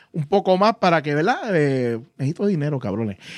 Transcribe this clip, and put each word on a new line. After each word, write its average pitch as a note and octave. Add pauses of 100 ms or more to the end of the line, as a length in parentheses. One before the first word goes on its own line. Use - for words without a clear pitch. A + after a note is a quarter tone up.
(120)
un E3
poco G3
más G#3
para E3
que, D3
¿verdad? F#3 (160)
Eh, C3 (180)
necesito D3
dinero, D3+
cabrones. G2+ (200)